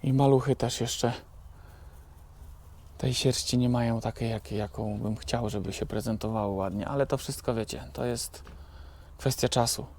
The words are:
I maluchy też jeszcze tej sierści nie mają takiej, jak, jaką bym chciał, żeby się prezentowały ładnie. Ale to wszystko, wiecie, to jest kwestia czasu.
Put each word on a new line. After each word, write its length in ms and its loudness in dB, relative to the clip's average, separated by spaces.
I 100 2
maluchy 440 6
też 240 0
jeszcze 320 2
tej 160 2
sierści 440 2
nie 100 4
mają 320 2
takiej, 300 -2
jak, 220 -4
jaką 460 -4
bym 180 -2
chciał, 340 -2
żeby 220 -4
się 140 -4
prezentowały 680 -2
ładnie. 340 -2
Ale 180 2
to 120 0
wszystko, 360 -4
wiecie, 380 -4
to 120 -4
jest 400 -4
kwestia 300 2
czasu. 380 2